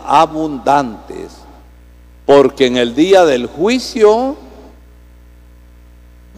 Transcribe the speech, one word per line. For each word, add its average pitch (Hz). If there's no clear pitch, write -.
abundantes, 139
porque 139
en 123
el 120
día 180
del 123
juicio 226